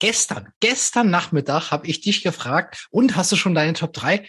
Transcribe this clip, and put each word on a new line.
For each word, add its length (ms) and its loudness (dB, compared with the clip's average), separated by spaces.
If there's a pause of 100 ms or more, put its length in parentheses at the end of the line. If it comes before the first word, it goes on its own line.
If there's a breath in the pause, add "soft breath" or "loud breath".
Gestern, 480 -2 (100)
gestern 520 2
Nachmittag 600 0
hab 160 -2
ich 140 -4
dich 240 0
gefragt, 640 -4
"Und, 260 4
hast 140 0
du 60 2
schon 180 2
deine 180 2
Top 200 -4
drei?" 360 -2